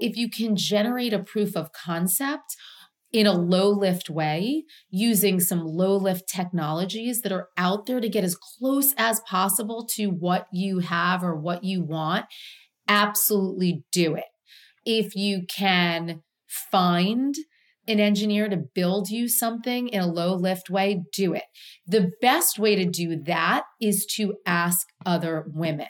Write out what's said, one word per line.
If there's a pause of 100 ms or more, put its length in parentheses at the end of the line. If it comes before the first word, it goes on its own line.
if
you
can
generate
a
proof
of
concept (560)
in
a
low
lift
way, (240)
using
some
low
lift
technologies
that
are
out
there
to
get
as
close
as
possible
to
what
you
have
or
what
you
want, (640)
absolutely
do
it. (600)
If
you
can (480)
find (540)
an
engineer
to (200)
build
you
something
in
a
low
lift
way, (100)
do
it. (420)
The (100)
best
way
to
do
that (180)
is (120)
to (100)
ask (180)
other
women.